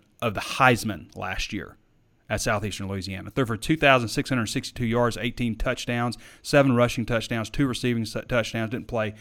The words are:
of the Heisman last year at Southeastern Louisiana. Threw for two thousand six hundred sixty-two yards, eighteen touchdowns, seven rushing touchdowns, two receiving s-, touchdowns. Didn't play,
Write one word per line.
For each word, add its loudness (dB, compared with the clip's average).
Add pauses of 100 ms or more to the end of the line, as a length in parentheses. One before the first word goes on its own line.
(220)
of -2
the -6
Heisman 2
last -6
year -10 (500)
at -2
Southeastern -2
Louisiana. -8
Threw 0
for -2
two 0
thousand 6
six -2
hundred 0
sixty-two -6
yards, 2
eighteen -4
touchdowns, -2 (260)
seven 6
rushing 4
touchdowns, -2
two 0
receiving 0
s-, -6 (120)
touchdowns. 0
Didn't -6
play, -2